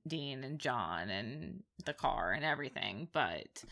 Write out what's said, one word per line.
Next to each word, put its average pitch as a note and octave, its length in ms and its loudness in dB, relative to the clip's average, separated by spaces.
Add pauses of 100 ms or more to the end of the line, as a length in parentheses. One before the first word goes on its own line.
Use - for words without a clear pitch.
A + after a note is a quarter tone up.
Dean C#3+ 360 -2
and C#3+ 160 -4
John F2 500 2
and D3 540 -4 (220)
the D3 80 -2
car - 380 2
and C#3+ 140 2
everything, C#3 680 0
but, F#2 600 0